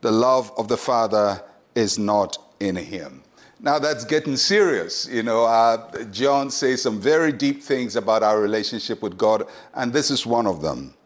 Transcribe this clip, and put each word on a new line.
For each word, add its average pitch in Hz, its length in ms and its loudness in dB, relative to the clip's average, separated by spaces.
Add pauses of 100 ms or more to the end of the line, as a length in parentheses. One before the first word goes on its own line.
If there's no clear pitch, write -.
the 117 100 0
love 120 460 2
of 110 120 -4
the 117 100 0
Father 104 640 0 (320)
is 110 240 0
not 104 400 0 (220)
in 95 160 -4
him." 73 480 -12 (360)
Now 139 180 0
that's 139 260 -2
getting 151 340 -2
serious. 156 680 0
You 120 160 -2
know, 117 220 2
uh, 113 600 2
John 135 460 0
says 131 300 0
some 107 180 -2
very 156 340 2
deep 139 300 -2
things 123 320 -4
about 110 280 2
our 107 180 4
relationship 107 600 -4
with 95 160 -8
God, 107 280 2 (280)
and 123 180 -4
this 147 180 0
is 135 140 -2
one 117 220 0
of 85 160 -2
them. 67 320 -6 (120)